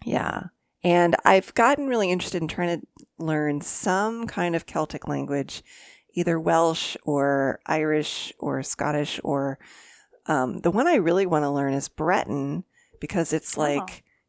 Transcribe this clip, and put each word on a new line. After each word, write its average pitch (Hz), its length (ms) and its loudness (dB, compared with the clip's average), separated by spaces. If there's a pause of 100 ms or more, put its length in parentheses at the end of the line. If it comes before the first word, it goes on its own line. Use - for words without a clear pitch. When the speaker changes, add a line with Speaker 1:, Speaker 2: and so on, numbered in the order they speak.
Speaker 1:
Yeah. - 440 -4 (360)
And 175 400 4
I've 190 300 4
gotten 277 340 4
really 220 240 0
interested 180 300 -2
in 156 80 -4
trying 175 320 -2
to - 60 -20 (300)
learn 151 440 0
some 220 680 -2
kind 175 260 -2
of 165 120 -2
Celtic - 420 -6
language, 139 560 -4 (500)
either 170 240 0
Welsh 165 680 2
or 139 600 2
Irish 151 720 -2
or 135 260 -4
Scottish, 147 600 -2
or, 139 360 -2 (640)
um, 127 340 0
the 175 120 0
one 233 160 2
I 349 80 4
really 185 300 4
wanna 151 280 0
learn 139 200 0
is 139 140 -2
Breton, 151 800 -2 (340)
because 160 320 -2
it's - 260 -4
Speaker 2:
Oh. 143 40 0
Speaker 1:
like 143 420 -2 (260)